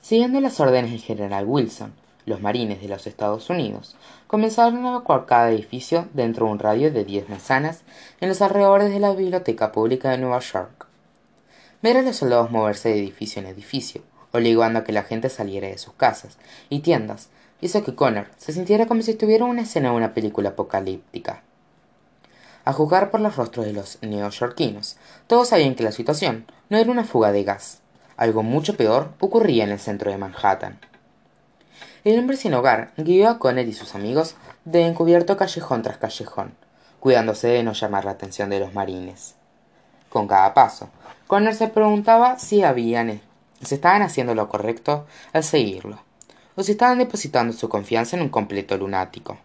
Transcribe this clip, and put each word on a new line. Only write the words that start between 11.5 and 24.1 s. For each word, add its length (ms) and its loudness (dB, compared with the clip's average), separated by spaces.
Ver 180 4
a 40 2
los 140 -2
soldados 340 2
moverse 380 -2
de 100 2
edificio 420 -8
en 60 -12
edificio, 560 -12
obligando 480 2
a 40 -10
que 60 -8
la 140 -2
gente 240 -6
saliera 400 -8
de 100 -14
sus 140 -20
casas 440 -2
y 120 -4
tiendas, 480 -2
hizo 240 -2
que 100 -8
Connor 320 0
se 140 -12
sintiera 340 2
como 160 0
si 100 -2
estuviera 320 2
en 80 -2
una 100 -4
escena 280 0
de 40 0
una 200 0
película 340 -2
apocalíptica. 960 -8
A 60 -2
juzgar 380 2
por 100 0
los 160 -2
rostros 300 -4
de 80 -6
los 260 -12
neoyorquinos, 960 -6